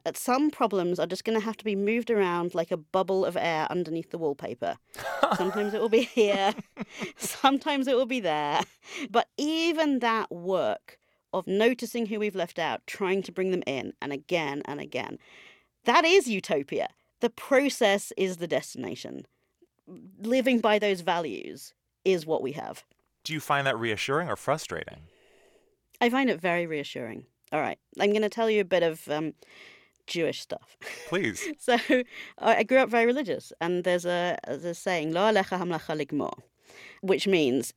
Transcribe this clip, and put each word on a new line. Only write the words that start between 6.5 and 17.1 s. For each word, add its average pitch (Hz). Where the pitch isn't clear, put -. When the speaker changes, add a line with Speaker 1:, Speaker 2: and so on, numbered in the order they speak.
Speaker 1:
<laughs> -
sometimes 277
it 247
will 262
be 240
there. 151
But 226
even 311
that 226
work 170
of 185
noticing 233
who 214
we've 208
left 175
out, 147
trying 190
to -
bring 185
them 180
in, 127
and 143
again 143
and 143
again, -
that 311
is 339
utopia. 170